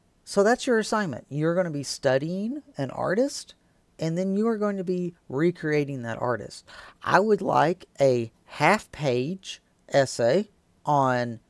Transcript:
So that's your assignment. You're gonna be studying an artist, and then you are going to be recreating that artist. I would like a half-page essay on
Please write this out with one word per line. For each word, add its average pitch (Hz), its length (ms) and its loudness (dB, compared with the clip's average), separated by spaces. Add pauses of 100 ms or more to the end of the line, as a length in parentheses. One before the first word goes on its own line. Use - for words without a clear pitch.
(240)
So - 200 2
that's 233 220 2
your 233 140 2
assignment. 202 480 -4
You're 156 280 -2
gonna 175 160 -2
be 143 120 -6
studying 180 800 -2 (140)
an - 140 -4
artist, 196 640 -2 (460)
and 160 180 -2
then 190 200 -2
you 220 100 0
are 226 80 0
going 202 220 -2
to 190 60 -6
be 180 300 -4 (140)
recreating 151 760 -2
that 117 180 -6
artist. 120 420 -4 (400)
I 156 160 4
would 208 220 2
like 151 440 2 (140)
a 123 320 2 (140)
half-page 151 1160 -2 (280)
essay 135 600 2 (360)
on 127 640 0